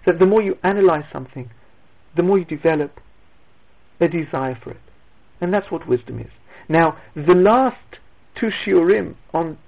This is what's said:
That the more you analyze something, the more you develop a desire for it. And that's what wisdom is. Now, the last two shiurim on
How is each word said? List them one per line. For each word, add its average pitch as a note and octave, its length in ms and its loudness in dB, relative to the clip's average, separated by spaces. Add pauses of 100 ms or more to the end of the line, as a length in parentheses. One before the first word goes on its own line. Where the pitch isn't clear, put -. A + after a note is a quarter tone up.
That E3+ 140 0
the F#3 60 6
more G#3+ 160 2
you G3 220 -4
analyze F3+ 480 0
something, B2+ 400 -14 (640)
the E3+ 80 0
more G3 140 2
you F3 80 -2
develop D3+ 540 -4 (1000)
a E3+ 60 2
desire D3 540 -6
for - 100 -16
it. - 100 -20 (580)
And F3+ 140 -4
that's G3+ 180 -4
what - 160 -8
wisdom A#2+ 320 -4
is. A2 120 -16 (360)
Now, D#3+ 300 0 (180)
the D#3+ 180 2
last A3+ 680 2 (360)
two A3+ 120 -4
shiurim F#3 680 0 (180)
on E3 240 -4 (100)